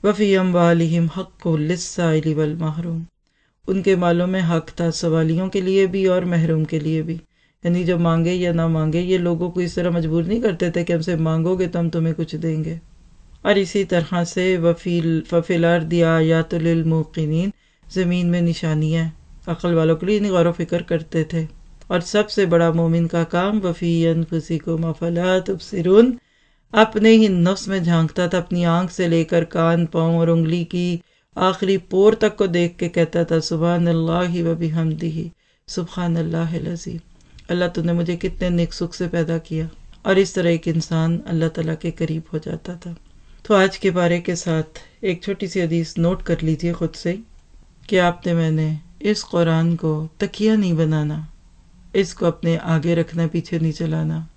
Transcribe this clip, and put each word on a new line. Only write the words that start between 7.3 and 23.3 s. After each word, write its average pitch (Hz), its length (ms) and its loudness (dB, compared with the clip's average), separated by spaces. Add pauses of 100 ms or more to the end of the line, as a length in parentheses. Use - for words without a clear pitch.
यानी 175 180 0
जो 175 140 0
मांगे 165 360 2
या 180 200 0
ना 165 140 0
मांगे, 160 340 0
ये 180 160 0
लोगों 175 320 0
को 180 120 -4
इस 175 140 -4
तरह 175 160 0
मजबूर 165 320 0
नहीं 214 180 -2
करते 180 300 0
थे 170 120 -2
कि 175 100 -2
"हमसे 170 220 -2
मांगोगे 165 520 0
तो 170 120 -4
हम 170 100 0
तुम्हें 165 260 -2
कुछ 160 200 -6
देंगे।" 160 440 -4 (680)
और 196 120 4
इसी 196 260 0
तरह 175 400 0
से 185 340 0
"वफ़ील, 170 640 0
फ़फ़िल 170 420 0
अर्दि 170 380 2
आयातुल 165 600 2
लिल 165 220 2
मूक़िनीन", 160 680 -2 (400)
ज़मीन 180 340 0
में 175 140 2
निशानियाँ 160 720 0 (340)
अक्ल 170 260 -2
वालों 160 220 4
के 165 100 -6
लिए, 208 120 2
यानी 208 120 0
गौर 175 180 4
व 175 40 2
फिक्र 170 300 -4
करते 160 520 -2
थे। 160 140 -2 (440)
और 180 100 0
सबसे 208 440 0
बड़ा 170 260 4
मोमिन 165 360 2
का 165 160 0
काम 190 360 0